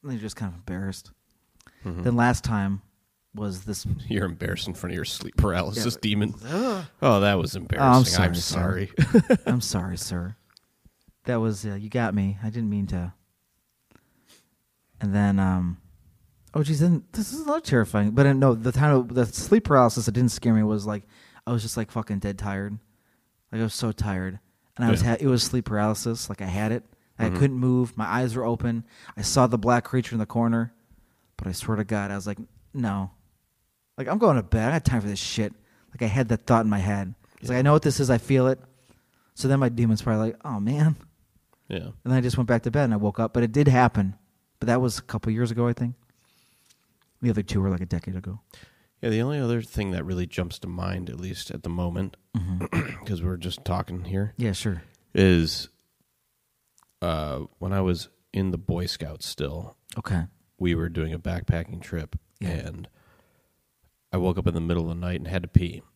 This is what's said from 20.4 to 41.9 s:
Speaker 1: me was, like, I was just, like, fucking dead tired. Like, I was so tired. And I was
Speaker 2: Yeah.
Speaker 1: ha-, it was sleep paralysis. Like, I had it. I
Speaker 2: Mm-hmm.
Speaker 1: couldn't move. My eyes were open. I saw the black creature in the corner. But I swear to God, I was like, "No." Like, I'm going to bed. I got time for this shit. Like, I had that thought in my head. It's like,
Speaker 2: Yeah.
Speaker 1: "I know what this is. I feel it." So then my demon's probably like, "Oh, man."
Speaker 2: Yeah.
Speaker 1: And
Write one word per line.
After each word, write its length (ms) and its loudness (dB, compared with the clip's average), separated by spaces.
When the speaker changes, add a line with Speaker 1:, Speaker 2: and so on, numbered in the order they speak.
Speaker 1:
me 100 4
was, 220 0
like, 180 -6
I 60 -4
was 100 0
just, 140 -6
like, 160 -6
fucking 280 -4
dead 180 -4
tired. 400 -6
Like, 100 -6
I 40 0
was 80 -4
so 180 -4
tired. 480 -4
And 80 0
I 60 4
was 100 4
Speaker 2:
Yeah. 100 2
Speaker 1:
ha-, 80 0
it 80 0
was 160 4
sleep 220 -2
paralysis. 640 -2
Like, 120 -10
I 40 -8
had 260 -2
it. 120 -4
I 60 0
Speaker 2:
Mm-hmm. 120 0
Speaker 1:
couldn't 200 2
move. 400 2
My 80 -2
eyes 300 -2
were 100 -4
open. 400 -2
I 40 -8
saw 240 4
the 120 2
black 260 2
creature 320 -2
in 40 0
the 60 0
corner. 480 0
But 100 -8
I 40 -4
swear 260 -2
to 60 0
God, 280 -4
I 40 -6
was 120 -8
like, 120 -8
"No." 380 -2
Like, 100 -6
I'm 100 -2
going 200 6
to 60 2
bed. 260 2
I 60 2
got 100 0
time 160 2
for 60 -4
this 120 -4
shit. 340 -4
Like, 100 -8
I 60 -2
had 220 0
that 180 0
thought 180 6
in 40 2
my 100 2
head. 340 -2
It's 100 -10
like, 60 0
Speaker 2:
Yeah. 40 2
Speaker 1:
"I 20 4
know 120 6
what 100 6
this 160 2
is. 100 2
I 80 6
feel 300 4
it." 120 0
So 120 -2
then 120 4
my 100 4
demon's 320 2
probably 300 0
like, 140 -14
"Oh, 140 -6
man." 360 2
Speaker 2:
Yeah. 100 -6
Speaker 1:
And 60 -14